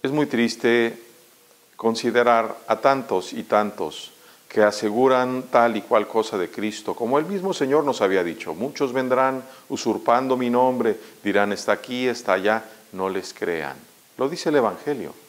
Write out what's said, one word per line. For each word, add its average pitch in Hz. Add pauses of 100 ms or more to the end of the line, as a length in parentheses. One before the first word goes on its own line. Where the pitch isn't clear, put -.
Es 135
muy 147
triste 117 (760)
considerar 113 (100)
a 110
tantos 127
y 113
tantos 104 (380)
que 107
aseguran 127
tal 117
y 101
cual 107
cosa 110
de 87
Cristo, 104
como 123
el 160
mismo 190
Señor 147
nos 131
había 95
dicho: 82
"Muchos 127
vendrán 131 (260)
usurpando 127
mi 123
nombre, 123 (260)
dirán, 101
'Está 104
aquí, 127
está 117
allá', 107 (280)
no 95
les 95
crean". 78 (400)
Lo 131
dice 170
el 151
Evangelio. 113 (160)